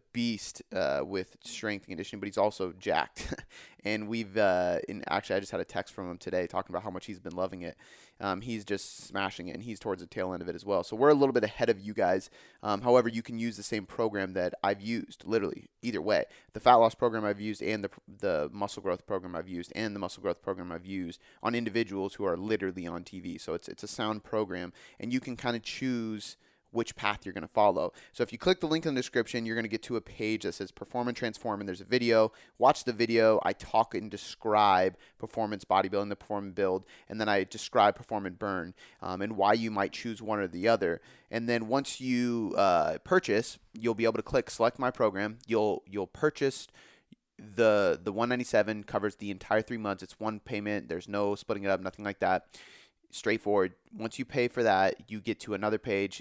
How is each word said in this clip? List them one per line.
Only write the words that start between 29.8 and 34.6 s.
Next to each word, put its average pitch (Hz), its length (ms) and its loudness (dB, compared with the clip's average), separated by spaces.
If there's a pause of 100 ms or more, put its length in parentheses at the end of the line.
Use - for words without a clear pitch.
to 120 100 -6
a 110 60 -2
page 110 420 -4
that 87 120 -4
says - 180 -10
Perform - 340 -4
and 120 100 -2
Transform, 110 440 -4
and 101 80 -8
there's 90 120 -6
a 104 40 -16
video. 113 480 4 (260)
Watch 131 240 6
the 127 100 -2
video. 110 520 6
I 98 80 2
talk - 420 0
and 101 160 -6
describe 101 880 4 (200)